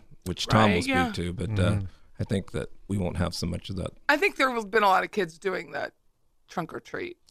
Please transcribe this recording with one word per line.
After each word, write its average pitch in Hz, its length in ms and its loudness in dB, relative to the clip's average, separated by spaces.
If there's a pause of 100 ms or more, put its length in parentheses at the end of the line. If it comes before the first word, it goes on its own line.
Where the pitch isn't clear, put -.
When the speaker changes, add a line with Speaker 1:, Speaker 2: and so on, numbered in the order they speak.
(240)
Speaker 1:
which - 240 -4
Tom 110 220 6
Speaker 2:
Right, 95 60 4
Speaker 1:
will 87 80 2
speak - 120 0
Speaker 2:
yeah. - 160 2
Speaker 1:
to, 87 220 -4
but, 90 160 -4
Speaker 3:
Mm-hmm. 92 300 2
Speaker 1:
uh, - 20 -4 (400)
I - 20 0
think - 280 -4
that - 180 -4 (180)
we 101 100 -2
won't 85 200 -2
have 85 180 0
so 87 120 -4
much 87 220 -6
of 95 80 -6
that. 87 140 -6 (160)
Speaker 2:
I 285 80 4
think 381 220 0
there 269 140 4
have 220 200 -4
been 214 120 4
a 202 40 6
lot 185 160 6
of 175 80 -8
kids 175 260 -2
doing 180 340 -6
that - 200 -6 (560)
trunk - 260 -6
or - 60 -8
treat. - 380 -8 (140)